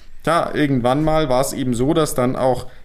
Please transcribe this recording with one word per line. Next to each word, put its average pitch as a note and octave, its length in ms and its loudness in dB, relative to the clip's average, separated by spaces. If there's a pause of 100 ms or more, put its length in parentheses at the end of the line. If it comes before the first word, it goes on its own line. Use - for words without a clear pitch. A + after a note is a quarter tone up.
(240)
Klar, D#3+ 320 0
irgendwann C3+ 480 2
mal D#3 260 2
war B2+ 120 4
es C3+ 120 -4
eben B2+ 220 -2
so, C3+ 180 2
dass D#3 220 2
dann B2+ 200 0
auch B2+ 300 0 (200)